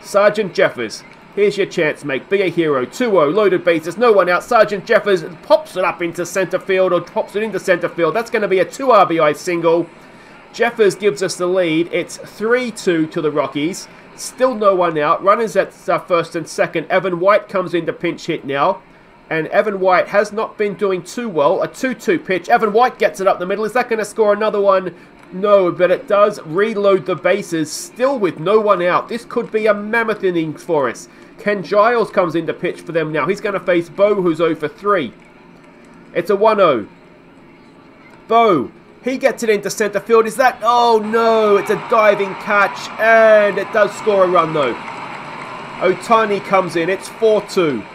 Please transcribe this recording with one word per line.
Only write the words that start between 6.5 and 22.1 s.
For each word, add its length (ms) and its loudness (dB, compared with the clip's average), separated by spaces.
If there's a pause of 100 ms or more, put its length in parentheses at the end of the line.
field, 340 0
or 80 2
pops 360 -6
it 60 -2
into 160 -6
centre 300 0
field. 260 -2
That's 160 -4
gonna 180 -2
be 120 2
a 40 4
two 260 -4
R 160 6
B 120 -2
I 140 2
single. 560 0 (640)
Jeffers 420 0
gives 280 -2
us 140 -4
the 100 -4
lead. 460 0
It's 240 -4
three 540 -4
two 380 -2
to 120 -6
the 100 0
Rockies. 560 -4 (300)
Still 380 -2
no 200 2
one 240 2
out. 240 0
Runners 340 2
at, 320 -2
uh, 100 2
first 360 -2
and 140 -6
second. 420 -2
Evan 300 0
White 280 2
comes 260 -4
in 120 -2
to 60 -4
pinch 340 -6
hit 180 -6
now. 380 0 (480)
And 180 -2
Evan 300 0
White 300 2
has 240 0
not 240 -6
been 180 -2
doing 280 -2
too 260 -10
well. 340 2
A 60 -4
two 240 -4
two 260 -2